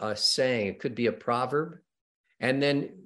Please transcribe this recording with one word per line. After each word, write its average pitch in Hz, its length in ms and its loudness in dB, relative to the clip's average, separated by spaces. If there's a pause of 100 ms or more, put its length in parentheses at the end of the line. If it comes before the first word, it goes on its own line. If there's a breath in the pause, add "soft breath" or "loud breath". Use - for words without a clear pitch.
uh, 107 140 -2
saying, 123 540 2
it 90 120 -6
could 127 140 -4
be 117 120 0
a 107 60 4
proverb, 131 680 -2 (640)
and 131 220 2
then, 143 280 0 (140)